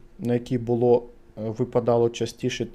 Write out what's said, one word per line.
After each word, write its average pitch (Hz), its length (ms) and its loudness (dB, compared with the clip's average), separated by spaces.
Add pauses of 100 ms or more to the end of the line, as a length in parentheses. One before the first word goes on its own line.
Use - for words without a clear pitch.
(200)
на 120 140 -2
якій 123 240 -2
було, 120 460 4 (340)
е, 107 120 -6
випадало 117 600 2
частіше. 117 640 -6